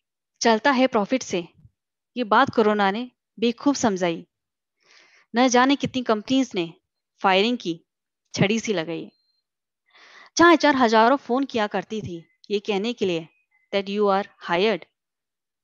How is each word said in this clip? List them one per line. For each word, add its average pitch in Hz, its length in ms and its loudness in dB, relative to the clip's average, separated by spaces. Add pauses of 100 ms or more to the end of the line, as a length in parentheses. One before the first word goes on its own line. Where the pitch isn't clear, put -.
(420)
चलता 233 300 4
है 262 160 4
प्रॉफिट 247 360 -2
से, 170 240 -6 (680)
ये 247 80 -4
बात 226 320 2
कोरोना 208 360 2
ने 247 180 -8 (300)
बेखूब 240 360 0
समझाई। 180 500 -2 (1120)
न 247 120 4
जाने 254 280 4
कितनी - 280 -6
कंपनीज 240 520 -2
ने 165 180 -4 (480)
फायरिंग 202 400 2
की, 170 180 -8 (540)
छड़ी 208 260 0
सी 220 140 -4
लगाई। 160 360 -8 (1300)
जहाँ 339 160 8
एचआर 294 220 2
हजारों 233 420 4
फोन 269 280 -4
किया 220 220 -4
करती 208 340 -8
थी 170 220 -12 (280)
ये 208 80 -2
कहने 208 340 -4
के 220 120 -4
लिए 165 220 -4 (460)
that 196 160 -4
you 202 140 -2 (100)
are 196 120 0 (240)
hired, 185 340 0 (800)